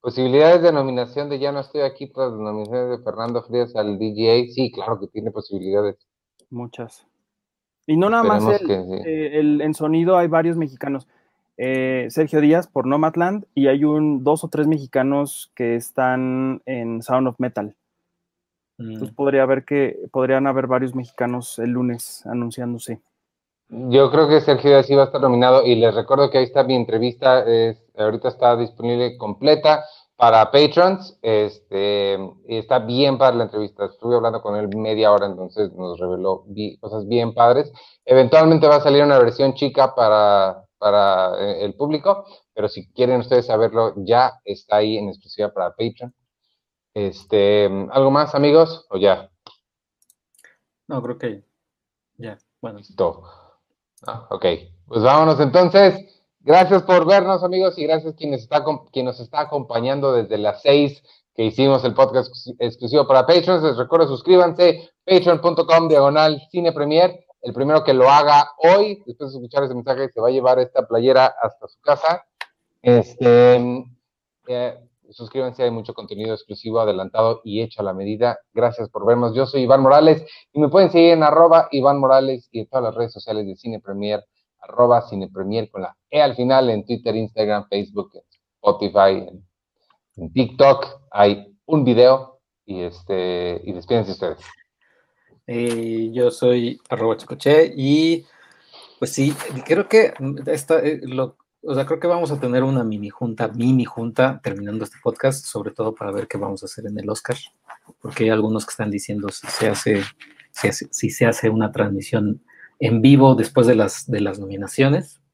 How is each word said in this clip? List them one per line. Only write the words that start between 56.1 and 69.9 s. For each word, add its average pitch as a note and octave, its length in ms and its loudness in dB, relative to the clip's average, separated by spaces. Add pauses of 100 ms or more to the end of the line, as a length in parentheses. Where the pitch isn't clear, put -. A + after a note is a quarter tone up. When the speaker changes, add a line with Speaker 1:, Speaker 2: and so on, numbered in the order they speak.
Speaker 1:
Gracias F3 380 4
por F3 240 2
vernos, F#3 380 2
amigos, F#3 340 -2
y D3+ 60 -6
gracias D#3 320 -4
quien D3+ 160 -8
nos B2+ 100 -6
está D3+ 220 -4
acom-, D3+ 260 -6
quien C3 160 -6
nos B2 140 -8
está B2 220 -8
acompañando C3+ 720 -4
desde A2 260 -2
las G#2 220 -4
seis C#3+ 400 2 (360)
que A#2 80 -2
hicimos C3 400 2
el A#2+ 100 -2
podcast C3 380 2
exclusi-, - 260 -18
exclusivo A#2+ 480 -2
para C3 220 4
Patreons. F3 340 2
Les C#3+ 140 0
recuerdo, D3 320 0
suscríbanse, F3 840 2 (160)
patreon F3 340 2
punto E3 260 0
com E3 200 4
diagonal D3+ 640 2
cine F3 220 -2
premier. D#3+ 520 0 (180)
El B2 120 -12
primero D3+ 300 0
que C#3 100 2
lo B2+ 160 6
haga D3 480 4
hoy, G3+ 480 2
después C3 240 -14
de C3+ 80 -16
escuchar B2 260 -4
ese B2+ 100 -6
mensaje, B2+ 360 -4